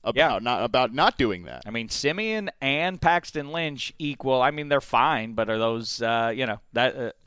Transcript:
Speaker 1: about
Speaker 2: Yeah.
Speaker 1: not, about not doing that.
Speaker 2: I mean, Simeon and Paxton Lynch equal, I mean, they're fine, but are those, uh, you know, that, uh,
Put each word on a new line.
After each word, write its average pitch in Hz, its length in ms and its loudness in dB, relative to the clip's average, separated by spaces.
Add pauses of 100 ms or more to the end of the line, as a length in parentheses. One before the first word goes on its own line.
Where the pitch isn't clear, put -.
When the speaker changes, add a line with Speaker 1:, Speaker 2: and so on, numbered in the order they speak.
Speaker 1:
about 113 140 -2
Speaker 2:
Yeah. 135 240 4
Speaker 1:
not, 117 200 0
about 120 320 2
not 165 240 2
doing 98 260 0
that. 64 220 -14
Speaker 2:
I 104 40 -12
mean, 117 180 -6
Simeon 202 640 -2 (100)
and 156 420 -2
Paxton 165 520 0
Lynch 156 440 -4
equal, 131 440 0
I 135 100 4
mean, 151 160 -6
they're 143 140 4
fine, 120 500 2
but 110 180 -2
are 110 80 0
those, 113 440 -2
uh, 113 340 2
you 131 100 -2
know, 107 140 -4 (140)
that, 123 240 2
uh, 120 140 -4 (140)